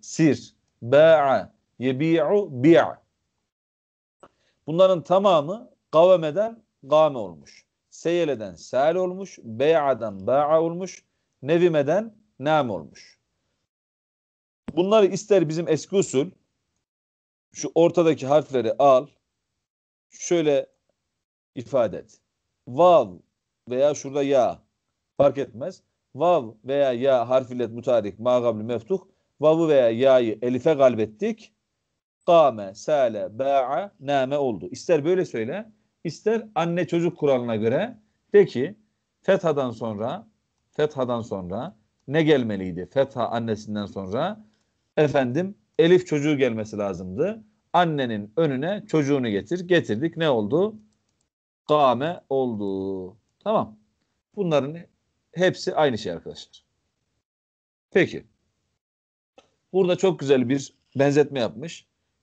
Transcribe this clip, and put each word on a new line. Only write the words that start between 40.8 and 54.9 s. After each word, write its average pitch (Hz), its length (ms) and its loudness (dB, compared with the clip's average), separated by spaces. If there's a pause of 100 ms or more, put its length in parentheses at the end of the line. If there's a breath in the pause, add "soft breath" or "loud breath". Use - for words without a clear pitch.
sonra 101 540 -10 (320)
ne 156 160 0
gelmeliydi? 98 680 -2
Fetha 131 360 -2
annesinden 107 560 -6
sonra 101 600 -8 (520)
efendim 147 580 -2 (240)
elif 175 280 4
çocuğu 147 300 -2
gelmesi 110 400 -2
lazımdı. 101 680 -6 (300)
Annenin 135 640 -2
önüne 160 500 -2
çocuğunu 139 420 0
getir. 104 300 -4
Getirdik. 170 580 -2
Ne 160 120 0
oldu? 139 460 -2 (920)
Kame 147 640 0
oldu. 98 880 -4 (260)
Tamam. 190 340 -4 (580)
Bunların 156 420 -2 (540)